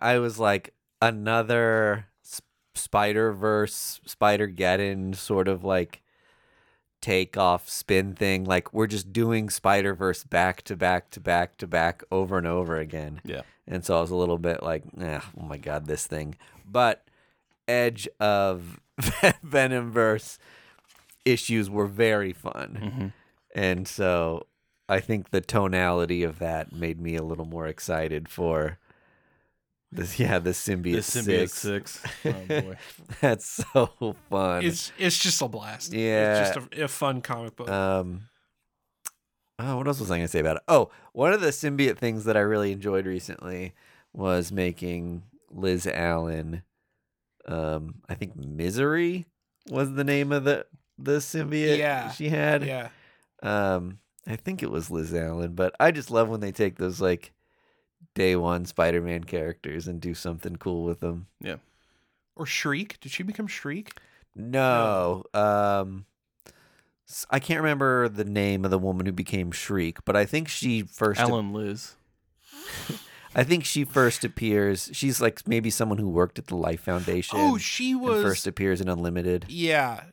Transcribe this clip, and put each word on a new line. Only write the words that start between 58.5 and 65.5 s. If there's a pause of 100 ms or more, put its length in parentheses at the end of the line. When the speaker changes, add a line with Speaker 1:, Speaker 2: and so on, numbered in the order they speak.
Speaker 1:
Spider-Man
characters
and
do
something
cool
with
them. (140)
Speaker 2:
Yeah. (800)
Speaker 3:
Or
Shriek.
Did
she
become
Shriek? (420)
Speaker 1:
No.
Speaker 3:
No.
Speaker 1:
Um, (1040)